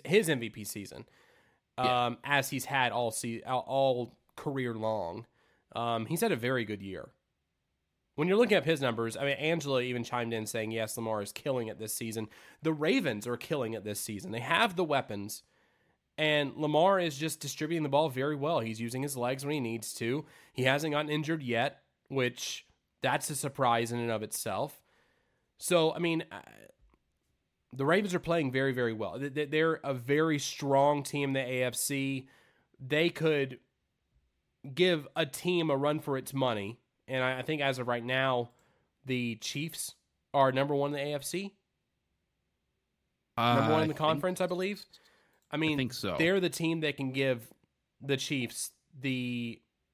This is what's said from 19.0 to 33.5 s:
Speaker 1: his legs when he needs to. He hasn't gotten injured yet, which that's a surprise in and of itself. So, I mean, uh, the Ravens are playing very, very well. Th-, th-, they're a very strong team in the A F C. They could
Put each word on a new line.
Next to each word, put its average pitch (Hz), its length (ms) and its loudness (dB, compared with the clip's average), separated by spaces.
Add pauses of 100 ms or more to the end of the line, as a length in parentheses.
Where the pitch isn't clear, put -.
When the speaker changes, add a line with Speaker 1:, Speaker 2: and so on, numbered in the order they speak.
Speaker 1:
his 139 160 -4
legs 131 260 -2
when 143 120 -2
he 147 40 -2
needs 113 360 -4
to. 127 300 -4 (280)
He 127 100 -2
hasn't 147 300 2
gotten 147 160 0
injured 156 320 -2
yet, 120 400 0 (280)
which - 580 -2 (340)
that's 135 300 0
a 147 40 -6
surprise 120 560 2
in 120 80 -2
and 117 120 -2
of 107 100 -2
itself. 107 600 -4 (760)
So, 160 360 4
I - 60 -6
mean, 165 320 0
uh, 95 100 -12 (1300)
the 135 140 -2
Ravens 180 300 4
are 170 40 2
playing 165 320 0
very, 135 220 2
very 120 200 2
well. 107 260 -4
Th-, 139 140 -6
th-, 143 180 -2
they're 156 320 4
a 139 100 -2
very 143 460 2
strong 143 640 4
team 143 260 -2
in 135 40 0
the 135 60 0
A 127 240 0
F 123 120 0
C. 135 520 -2 (520)
They 147 300 2
could 147 500 0 (1120)